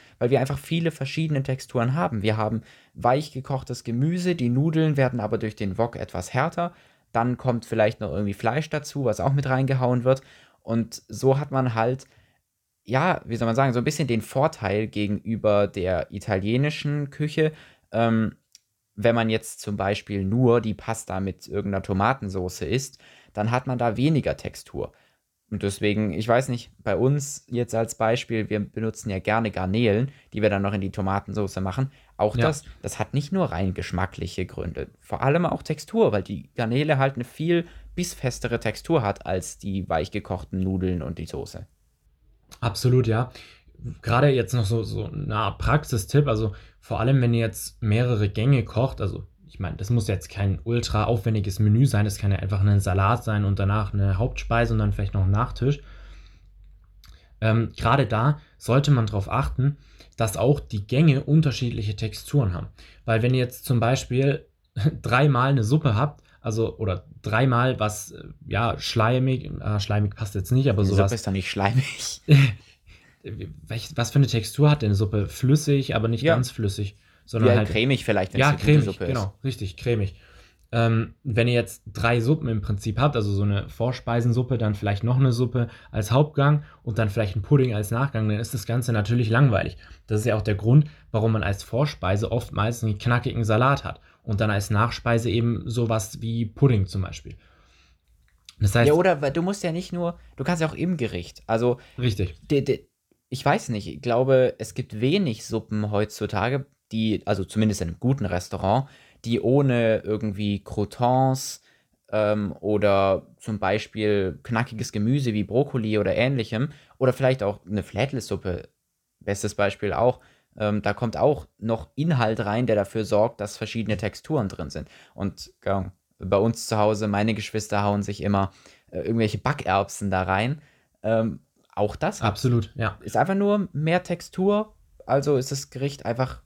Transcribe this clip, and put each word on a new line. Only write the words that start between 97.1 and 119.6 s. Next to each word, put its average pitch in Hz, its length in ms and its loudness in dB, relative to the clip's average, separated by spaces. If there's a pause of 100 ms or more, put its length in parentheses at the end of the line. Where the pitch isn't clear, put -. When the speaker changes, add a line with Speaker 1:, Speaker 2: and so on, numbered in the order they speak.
Speaker 2:
Das 104 140 2
heißt 123 140 6
Speaker 1:
Ja, 147 60 6
oder 170 280 4
weil 139 100 0
du 165 80 -2
musst 190 240 -4
ja 165 80 -2
nicht 180 220 -6
nur, 170 240 -4 (180)
du 139 80 -6
kannst 170 160 0
ja 160 80 2
auch 151 60 -6
im 175 240 -2
Gericht, 92 480 -6
also 120 320 2 (200)
Speaker 2:
Richtig. 113 440 -2
Speaker 1:
de-, 143 200 0
de-, 139 240 -2 (440)
ich 127 120 -8
weiß 156 280 0
nicht, 107 180 -6
ich - 140 -14
glaube, 127 560 4
es - 160 -10
gibt - 260 -8
wenig 139 460 0
Suppen 107 440 -4
heutzutage, 107 760 -2 (260)
die, 110 340 0
also 98 180 0
zumindest 107 360 0
in 87 80 -2
einem 82 120 -10
guten 127 260 0
Restaurant, 98 600 -2 (380)
die 117 160 0
ohne 120 640 4
irgendwie 104 580 -2
Croutons, 127 1000 -2 (480)
ähm, 104 500 0
oder 98 680 2 (100)
zum 107 220 -8
Beispiel 101 840 -2
knackiges 113 480 -4
Gemüse 120 420 0
wie 104 100 -2
Brokkoli 110 540 -2
oder 101 160 0
ähnlichem 123 560 0 (280)
oder 127 140 4
vielleicht 131 300 0
auch 104 240 -2
eine 98 160 -2
Flatless-Suppe, 101 840 -4 (520)
bestes 101 360 -4
Beispiel 101 360 -2